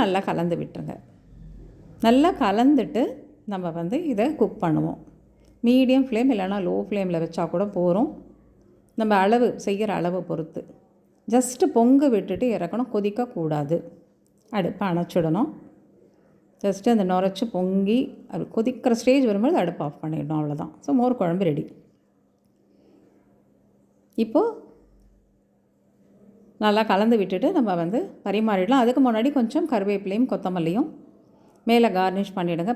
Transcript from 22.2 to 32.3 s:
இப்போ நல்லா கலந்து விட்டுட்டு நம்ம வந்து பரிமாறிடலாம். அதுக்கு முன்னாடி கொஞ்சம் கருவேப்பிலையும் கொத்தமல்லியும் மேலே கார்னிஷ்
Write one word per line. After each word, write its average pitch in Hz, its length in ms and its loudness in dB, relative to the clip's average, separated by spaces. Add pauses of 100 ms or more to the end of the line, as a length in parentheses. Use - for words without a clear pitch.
இப்போ 226 240 0 (2250)
நல்லா 214 260 4
கலந்து 220 300 4
விட்டுட்டு 190 300 -2
நம்ம 233 320 2
வந்து 202 180 -2 (240)
பரிமாறிடலாம். 214 580 2
அதுக்கு 247 240 2
முன்னாடி 233 320 0
கொஞ்சம் 294 340 -2
கருவேப்பிலையும் 202 600 -2
கொத்தமல்லியும் 180 560 -2 (800)
மேலே 233 300 4
கார்னிஷ் 185 400 -2